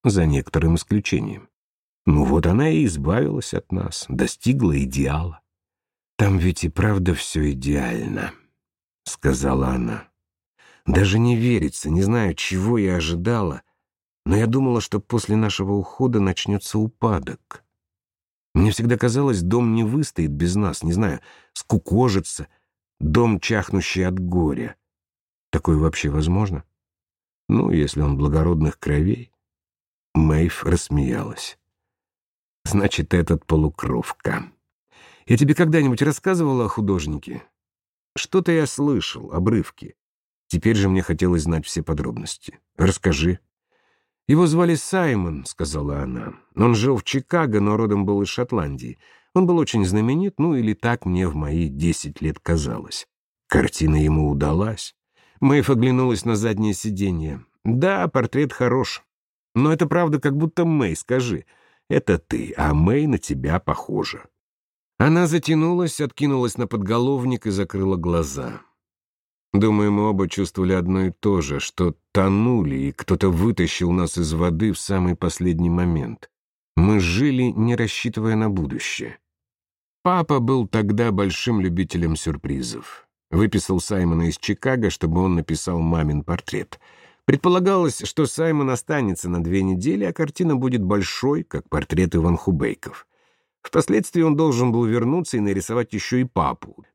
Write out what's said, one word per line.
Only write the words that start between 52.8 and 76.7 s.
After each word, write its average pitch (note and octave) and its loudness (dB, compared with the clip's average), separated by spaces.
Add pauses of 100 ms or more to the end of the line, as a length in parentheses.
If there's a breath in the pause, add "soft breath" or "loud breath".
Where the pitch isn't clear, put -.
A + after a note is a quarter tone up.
Картина - 0
ему D2+ 2
удалась». D#2 -2 (460 soft breath)
Мэйв C#3 4
оглянулась B2+ 2
на A#2 0
заднее G#2+ 0
сиденье. F2+ -4 (200)
«Да, E3+ 0
портрет C3+ -2
хорош. B2 -2 (520)
Но C#3+ 4
это E3 2
правда, D#3 0
как C#3 0
будто D#3+ 0
Мэй, C3+ 2
скажи. B2 -2 (440 soft breath)
Это D#2+ 2
ты, - -6
а D2+ 0
Мэй G#2 2
на C3 0
тебя D2 -4
похожа». - -6 (760)
Она E3 4
затянулась, D#3+ 0
откинулась C3+ -2
на A#2+ -2
подголовник A#2+ -2
и G#2+ 0
закрыла F#2+ -2
глаза. D#2 -4 (880)
Думаю, G#2 4
мы G#2 2
оба F#2+ 0
чувствовали F#2 -2
одно F#2 2
и F#2 0
то G2 0
же, D2 -4
что - -2 (180)
тонули, G2 2
и C2+ -4
кто-то - 0
вытащил F2 0
нас F2 0
из D#2+ 0
воды F2 0
в E2+ -4
самый F2+ 0
последний F2 0
момент. E2+ -2 (460)